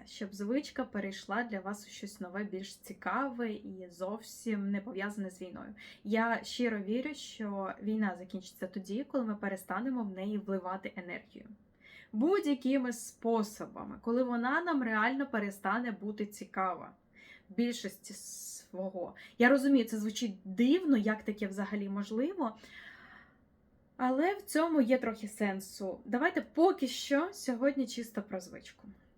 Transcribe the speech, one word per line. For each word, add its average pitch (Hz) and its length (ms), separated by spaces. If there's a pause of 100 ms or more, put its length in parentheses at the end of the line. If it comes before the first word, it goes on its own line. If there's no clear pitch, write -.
щоб 196 280
звичка 240 500
перейшла 202 580
для 220 180
вас 196 260
у - 40
щось - 300
нове, 190 240
більш 196 320
цікаве 233 760
і 185 400
зовсім 202 800
не 202 100
пов'язане 202 500
з 185 100
війною. 185 340 (300)
Я 226 380
щиро 226 360
вірю, 240 360
що 202 580 (100)
війна 208 360
закінчиться 185 480
тоді, 196 380
коли 262 200
ми 214 120
перестанемо 208 680
в 202 80
неї 190 280
вливати 190 580
енергію. 175 500 (640)
Будь-якими 269 800
способами, - 1080
коли 233 220
вона 247 400
нам 320 200
реально 233 440
перестане 214 640
бути 208 360
цікава 190 640 (580)
в 190 40
більшості 233 600
свого. - 1000 (240)
Я 240 100
розумію, 269 360
це 220 140
звучить 208 460
дивно, 269 520
як 214 260
таке 208 240
взагалі 196 420
можливо, 220 680 (1400)
але 262 380
в 392 80
цьому 311 380
є 254 180
трохи 220 300
сенсу. 196 760
Давайте 302 360
поки 339 480
що 302 440
сьогодні 269 540
чисто 226 360
про 190 180
звичку. - 480 (300)